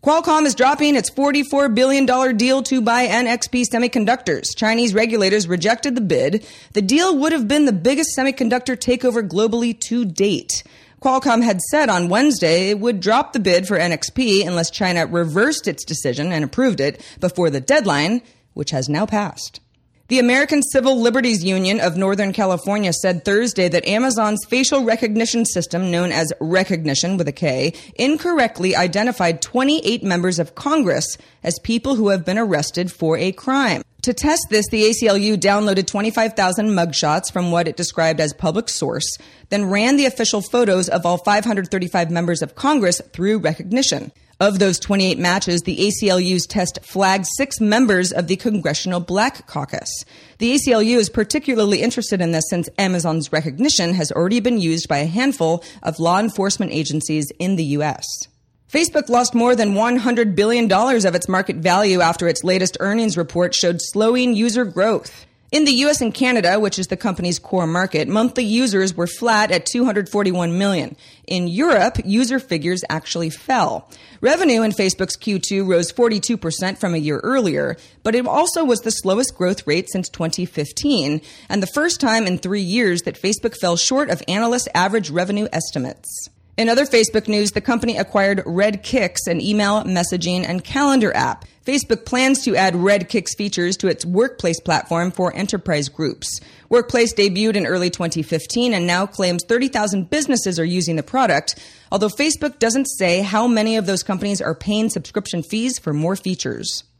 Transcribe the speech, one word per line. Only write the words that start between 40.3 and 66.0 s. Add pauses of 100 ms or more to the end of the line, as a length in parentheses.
photos
of
all
five
hundred
thirty-five
members
of
Congress (140)
through
Rekognition. (280)
Of
those
twenty-eight
matches,
the
A
C
L
U's
test
flagged (100)
six
members
of
the
Congressional
Black
Caucus. (500)
The
A
C
L
U
is
particularly
interested
in
this
since
Amazon's
Rekognition
has
already
been
used
by
a
handful (220)
of
law
enforcement
agencies
in
the
U
S. (640)
Facebook
lost
more
than
one
hundred
billion
dollars
of
its
market
value
after
its
latest
earnings
report
showed
slowing
user
growth. (280)
In
the
U
S